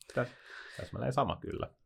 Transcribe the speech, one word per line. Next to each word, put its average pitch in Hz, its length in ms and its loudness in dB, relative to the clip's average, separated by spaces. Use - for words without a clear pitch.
Täs-, 123 220 2
täsmälleen - 360 0
sama, 113 280 4
kyllä. - 280 -2